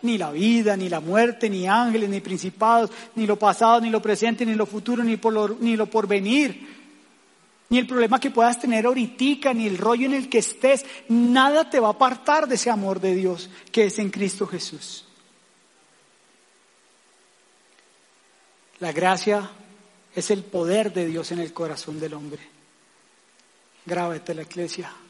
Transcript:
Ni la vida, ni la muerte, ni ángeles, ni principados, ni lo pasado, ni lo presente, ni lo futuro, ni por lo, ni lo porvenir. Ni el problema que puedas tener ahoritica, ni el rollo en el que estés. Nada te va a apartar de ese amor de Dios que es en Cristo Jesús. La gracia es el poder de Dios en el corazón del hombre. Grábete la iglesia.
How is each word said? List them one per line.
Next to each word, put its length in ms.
Ni 160
la 140
vida, 440
ni 140
la 100
muerte, 500
ni 180
ángeles, 420
ni 100
principados, 720
ni 120
lo 100
pasado, 440
ni 100
lo 100
presente, 420
ni 120
lo 100
futuro, 380
ni 140
por 160
lo, 160
ni 160
lo 120
porvenir. 800
Ni 80
el 100
problema 320
que 120
puedas 280
tener 260
ahoritica, 680
ni 140
el 100
rollo 300
en 60
el 160
que 100
estés. 460
Nada 600
te 100
va 100
a 20
apartar 560
de 80
ese 160
amor 280
de 140
Dios 360
que 140
es 140
en 100
Cristo 380
Jesús. 580
La 120
gracia 580
es 160
el 140
poder 480
de 160
Dios 240
en 80
el 140
corazón 460
del 140
hombre. 280
Grábete 500
la 60
iglesia. 500